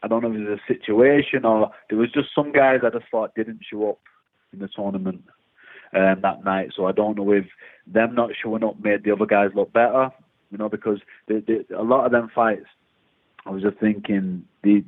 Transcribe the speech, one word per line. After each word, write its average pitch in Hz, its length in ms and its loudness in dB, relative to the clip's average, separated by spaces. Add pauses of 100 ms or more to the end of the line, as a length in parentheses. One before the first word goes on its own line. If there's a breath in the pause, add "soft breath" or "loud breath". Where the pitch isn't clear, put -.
I 110 60 -8
don't 113 160 0
know 117 80 -2
if 110 60 -6
it 104 120 -8
was 101 100 -4
a - 140 -4
situation 135 680 2
or 110 280 2 (180 loud breath)
there 110 80 -2
was 120 140 0
just 143 220 -2
some 147 200 -2
guys 135 300 4
I 117 60 4
just 117 220 -8
thought 110 240 -4
didn't 110 240 -6 (100)
show 107 220 -4
up - 80 -8 (540)
in 95 60 -18
the 98 100 -10
tournament, 95 540 -8 (720 loud breath)
um, 95 280 2
that 95 240 -4
night. 95 300 -2
So 95 100 -2
I 95 80 0
don't 107 240 0
know 101 160 0
if 98 120 2 (400 loud breath)
them 113 300 0
not 120 160 0 (100)
showing 113 220 -4
up 107 160 -4
made 104 240 0
the 104 80 2
other 104 140 2
guys 101 280 2
look 101 200 -2
better, 127 380 2 (380)
you 101 80 -14
know, 107 120 -4
because 104 300 -4 (280 loud breath)
the, 107 420 -2
the, 92 80 -10
a 104 60 -4
lot 123 220 2
of 127 80 0
them 117 200 0
fights, 110 340 0 (800)
I 98 60 -12
was 95 120 -6
just 101 160 -2
thinking 101 680 -2 (160)
the 104 260 4